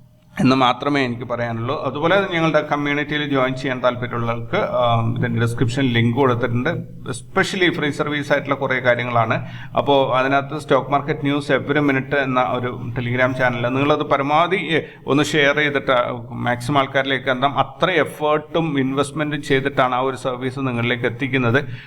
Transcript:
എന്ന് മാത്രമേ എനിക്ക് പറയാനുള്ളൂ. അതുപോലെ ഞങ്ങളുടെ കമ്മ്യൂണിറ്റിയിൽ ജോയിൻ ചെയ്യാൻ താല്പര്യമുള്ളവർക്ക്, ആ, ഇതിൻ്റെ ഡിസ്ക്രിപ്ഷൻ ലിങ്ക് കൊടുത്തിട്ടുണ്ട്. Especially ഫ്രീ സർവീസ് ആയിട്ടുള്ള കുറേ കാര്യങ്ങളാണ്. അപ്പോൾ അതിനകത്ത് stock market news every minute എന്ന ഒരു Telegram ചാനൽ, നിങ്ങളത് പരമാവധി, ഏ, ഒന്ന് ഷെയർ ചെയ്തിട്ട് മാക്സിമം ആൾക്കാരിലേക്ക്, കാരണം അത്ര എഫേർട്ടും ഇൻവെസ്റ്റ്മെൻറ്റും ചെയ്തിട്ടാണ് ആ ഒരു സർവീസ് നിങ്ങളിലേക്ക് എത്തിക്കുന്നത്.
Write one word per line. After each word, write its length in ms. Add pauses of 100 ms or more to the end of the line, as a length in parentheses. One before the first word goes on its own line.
(400)
എന്ന് 160
മാത്രമേ 480
എനിക്ക് 200
പറയാനുള്ളൂ. 600
അതുപോലെ 480
ഞങ്ങളുടെ 400
കമ്മ്യൂണിറ്റിയിൽ 560
ജോയിൻ 260
ചെയ്യാൻ 280
താല്പര്യമുള്ളവർക്ക്, 720
ആ, 640
ഇതിൻ്റെ 220
ഡിസ്ക്രിപ്ഷൻ 420
ലിങ്ക് 340
കൊടുത്തിട്ടുണ്ട്. 540 (400)
Especially 640
ഫ്രീ 160
സർവീസ് 420
ആയിട്ടുള്ള 220
കുറേ 240
കാര്യങ്ങളാണ്. 680 (320)
അപ്പോൾ 380
അതിനകത്ത് 380
stock 340
market 300 (100)
news 160 (140)
every 220 (100)
minute 240
എന്ന 280
ഒരു 380 (180)
Telegram 400
ചാനൽ, 280
നിങ്ങളത് 360
പരമാവധി, 540
ഏ, 240 (260)
ഒന്ന് 160
ഷെയർ 340
ചെയ്തിട്ട് 360 (380)
മാക്സിമം 480
ആൾക്കാരിലേക്ക്, 460
കാരണം 340
അത്ര 320
എഫേർട്ടും 880
ഇൻവെസ്റ്റ്മെൻറ്റും 640
ചെയ്തിട്ടാണ് 520
ആ 60
ഒരു 160
സർവീസ് 420
നിങ്ങളിലേക്ക് 460
എത്തിക്കുന്നത്. 600 (220)